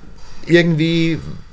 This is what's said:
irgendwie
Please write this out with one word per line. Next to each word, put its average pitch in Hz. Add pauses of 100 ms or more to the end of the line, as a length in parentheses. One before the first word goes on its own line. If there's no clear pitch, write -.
(460)
irgendwie 165 (340)